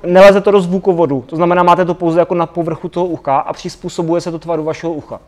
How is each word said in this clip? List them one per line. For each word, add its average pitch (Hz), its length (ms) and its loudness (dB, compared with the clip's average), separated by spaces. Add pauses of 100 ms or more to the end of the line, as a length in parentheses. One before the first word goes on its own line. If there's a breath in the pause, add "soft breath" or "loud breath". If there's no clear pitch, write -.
neleze 196 380 6
to 202 100 0
do 202 100 4
zvukovodu, 170 680 -2
to 160 100 -12
znamená, 175 260 2
máte 175 220 4
to 175 100 -2
pouze 170 240 0
jako 175 160 0
na 170 120 -2
povrchu 160 420 -6
toho 175 180 -4
ucha 147 320 -2
a - 140 -4
přizpůsobuje 170 680 -6
se 175 100 -8
to 165 80 -8
tvaru 160 260 -6
vašeho 160 280 -6
ucha. 131 360 -12